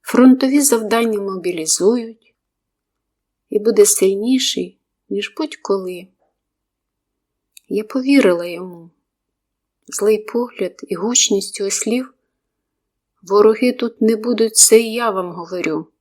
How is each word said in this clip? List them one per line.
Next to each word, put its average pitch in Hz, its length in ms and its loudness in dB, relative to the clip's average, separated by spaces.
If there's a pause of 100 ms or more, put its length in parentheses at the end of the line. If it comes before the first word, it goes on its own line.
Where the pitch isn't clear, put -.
Фронтові 262 600 4
завдання 226 600 0
мобілізують 190 1120 -4 (1120)
і 214 100 -4
буде 208 280 4
сильніший, 196 920 -2 (280)
ніж 202 280 -8
будь-коли. 190 720 -8 (1600)
Я 214 160 -4
повірила 247 600 2
йому. 175 440 -14 (960)
Злий 208 320 0
погляд 214 680 -6
і 202 60 -6
гучність 202 680 -2
його 196 100 -4
слів: 247 440 -4 (1080)
«Вороги 220 500 4
тут 240 280 -6
не 226 160 2
будуть, 220 400 -2
це - 240 6
я 226 300 -4
вам 185 220 -4
говорю» 165 680 -8